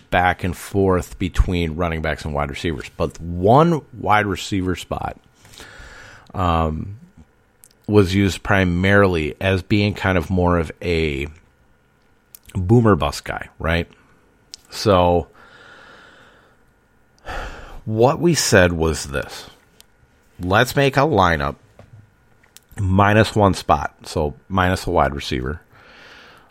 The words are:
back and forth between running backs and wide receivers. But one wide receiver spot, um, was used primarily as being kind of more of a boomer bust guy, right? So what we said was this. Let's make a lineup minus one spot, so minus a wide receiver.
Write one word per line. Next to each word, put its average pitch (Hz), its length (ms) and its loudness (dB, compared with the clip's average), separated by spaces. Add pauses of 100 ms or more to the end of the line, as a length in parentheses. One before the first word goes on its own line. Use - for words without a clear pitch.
(120)
back 90 320 0
and 87 120 -4
forth 95 640 -2
between 87 580 -2
running 80 280 -4
backs 76 200 -4
and 76 120 -6
wide 71 160 -2
receivers. 73 460 -8
But 85 220 -4
one 110 640 2 (160)
wide 104 300 0
receiver 92 480 -4
spot, - 420 -10 (1200)
um, 82 640 -2 (920)
was 101 260 4
used 98 300 0
primarily 92 960 2
as 95 220 0
being 104 300 0
kind 92 240 0
of 80 120 -2
more 90 300 2
of 80 120 -4 (100)
a 78 460 -2 (1300)
boomer 104 420 4
bust 73 300 -4
guy, - 240 -10 (100)
right? 85 300 -2 (800)
So 87 580 2 (2500)
what 113 340 2
we 175 160 2
said 90 360 4
was 80 340 -2
this. - 440 -10 (880)
Let's 98 360 0
make 139 200 0
a 135 60 4
lineup 85 540 2 (1200)
minus 101 560 4
one 101 180 4
spot, - 400 -2 (100)
so 76 320 -4 (120)
minus 92 400 -2
a - 20 -4
wide 73 240 2
receiver. 71 460 -6 (920)